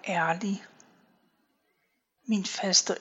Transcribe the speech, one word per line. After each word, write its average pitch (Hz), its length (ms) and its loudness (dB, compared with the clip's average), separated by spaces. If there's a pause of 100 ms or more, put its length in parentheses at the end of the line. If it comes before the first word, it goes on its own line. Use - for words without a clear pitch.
ærlig. 180 560 0 (1600)
Min 208 180 2
faster - 560 0